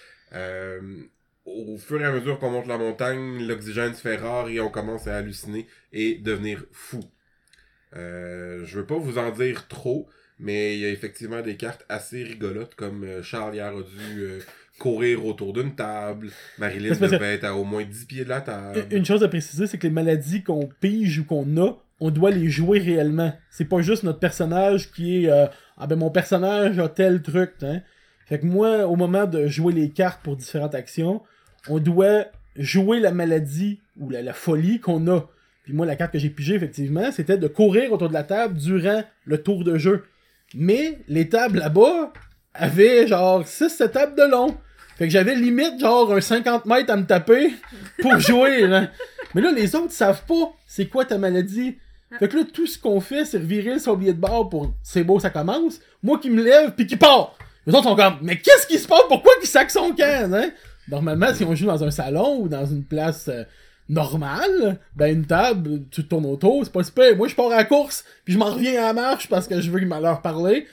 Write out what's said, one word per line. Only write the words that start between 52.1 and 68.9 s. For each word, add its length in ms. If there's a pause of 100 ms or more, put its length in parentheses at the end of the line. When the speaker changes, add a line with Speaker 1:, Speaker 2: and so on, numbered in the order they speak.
Speaker 2:
Fait 100
que 80
là, 60 (100)
tout 140
ce 120
qu'on 220
fait, 240
c'est 140
revirer 360
le 40
sablier 340
de 80
bord 300
pour « 320
C'est 220
beau, 140
ça 120
commence ». 500 (220)
Moi 160
qui 100
me 140
lève, 340
puis 100
qui 100
part. 420 (280)
Les 60
autres 120
sont 120
comme « 260
Mais 140
qu'est-ce 300
qui 120
se 100
passe ? 200
Pourquoi 300
qu'il 100
sac 220
son 240
camp ? » 400
Hein ? 160 (380)
Normalement, 440
si 120
on 100
joue 120
dans 180
un 60
salon 500
ou 80
dans 180
une 180
place, 440
euh, 160 (440)
normale, 880 (180)
ben 180
une 120
table, 640
tu 140
te 40
tournes 180
autour, 380
c'est 80
pas 120
super. 320
Moi, 120
je 60
pars 180
à 40
la 80
course, 400 (200)
puis 100
je 40
m'en 140
reviens 300
à 40
la 60